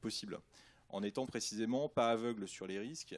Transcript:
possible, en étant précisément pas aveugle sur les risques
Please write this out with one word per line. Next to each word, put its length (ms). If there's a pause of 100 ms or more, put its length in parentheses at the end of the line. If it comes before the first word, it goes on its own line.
possible, 380 (500)
en 120
étant 240
précisément 640
pas 220
aveugle 360
sur 200
les 100
risques 400